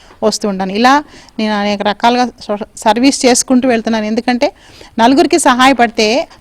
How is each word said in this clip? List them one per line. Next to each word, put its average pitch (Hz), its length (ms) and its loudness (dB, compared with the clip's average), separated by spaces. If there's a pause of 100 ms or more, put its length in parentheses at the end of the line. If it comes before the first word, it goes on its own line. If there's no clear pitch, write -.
(240)
వస్తూ 214 260 -2
ఉంటాను. 190 220 -6
ఇలా 254 320 2 (360)
నేను 214 140 -2
అనేక 202 280 -4
రకాలుగా 240 440 0
సోష-, 208 520 -10
సర్వీస్ 240 480 0
చేసుకుంటూ 254 440 2
వెళ్తున్నాను. 226 360 -2
ఎందుకంటే 240 480 -4 (460)
నలుగురికి 277 400 4
సహాయపడితే 247 880 2 (140)